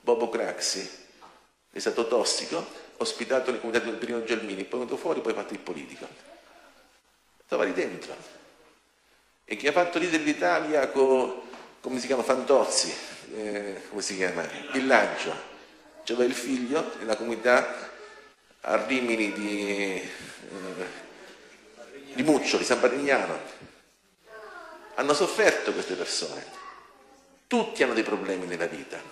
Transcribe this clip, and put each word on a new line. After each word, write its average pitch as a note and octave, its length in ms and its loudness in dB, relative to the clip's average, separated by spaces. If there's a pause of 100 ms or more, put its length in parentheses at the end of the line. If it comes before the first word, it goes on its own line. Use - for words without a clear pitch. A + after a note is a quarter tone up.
Bobo A#2 280 4
Craxi, G#2 600 -2 (800)
è - 80 -8
stato A2+ 300 0
tossico, - 580 0 (300)
ospitato B2 540 0
nella C3+ 100 -2
comunità A#2 240 0
di A#2 60 -4
Don A2 80 -6
Pirino A#2 260 -4
Gelmini, G#2 400 -2
poi B2 160 -4
venuto B2 160 -4
fuori, D#3 240 -2
poi A2+ 140 -2
fatto G#2 180 -6
il G2 60 -8
politico. C#2+ 500 -10 (1400)
Stava - 200 2
lì - 80 0
dentro. - 440 -4 (1300)
E A2 120 -8
chi A#2 100 -2
ha D3 60 4
fatto F3 260 4
ridere D#3+ 240 2
l'Italia D3+ 640 2
con, C3 540 4 (380)
come B2+ 200 -4
si A#2+ 60 -6
chiama, B2+ 160 2
Fantozzi, B2 680 4 (420)
eh, G#2 560 -6
come G#2 100 -6
si G2 160 -4
chiama? F2 260 0 (300)
Villaggio. A#2+ 760 2 (540)
C'aveva A#2+ 200 4
il C3 100 4
figlio C3 640 -2
nella A2 180 0
comunità A#2+ 720 2 (720)
a A2 240 2
Rimini A#2 460 0
di, G2+ 680 -2
eh, F#2 100 -10 (2000)
di B2+ 80 -2
Muccio, D3 340 4
di - 80 2
San B2 160 2
Patignano. B2 580 2 (1600)
Hanno C#3+ 200 4
sofferto F3+ 580 4
queste F#2 220 -2
persone. - 680 -6 (920)
Tutti A3+ 300 2
hanno B2 100 6
dei A2+ 100 4
problemi F#2+ 440 -2
nella F2 180 -2
vita. E2+ 340 -8 (140)